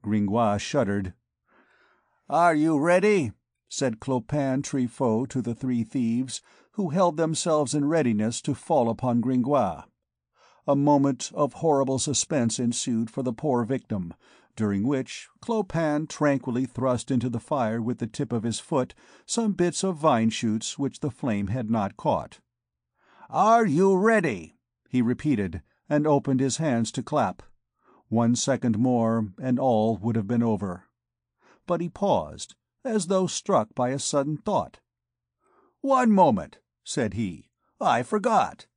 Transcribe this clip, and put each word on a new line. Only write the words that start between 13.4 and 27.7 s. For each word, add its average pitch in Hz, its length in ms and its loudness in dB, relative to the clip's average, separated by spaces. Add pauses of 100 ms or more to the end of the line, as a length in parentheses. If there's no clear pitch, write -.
victim, 104 480 -4 (420)
during 101 280 0
which - 460 -4 (120)
Clopin 165 640 -2
tranquilly 135 600 0
thrust 123 440 -2
into 127 200 0
the 117 100 -4
fire 117 420 -2
with 113 160 -4
the 113 100 -6
tip 131 240 -6
of 113 120 -2
his 113 160 -4
foot - 340 -4 (320)
some 226 280 -2
bits 175 300 0
of 185 140 -2
vine 127 320 4
shoots 110 480 -2
which 139 220 -4
the 143 120 -4
flame 101 360 -4
had 113 240 -4
not 104 260 -2
caught. 98 420 -2 (920)
"Are 220 360 4
you 190 320 4
ready?" 180 600 0 (320)
he 127 120 2
repeated, 110 600 -2 (300)
and 151 160 2
opened 139 320 2
his 131 180 0
hands 120 360 0
to 123 100 -6
clap. 113 400 -2 (640)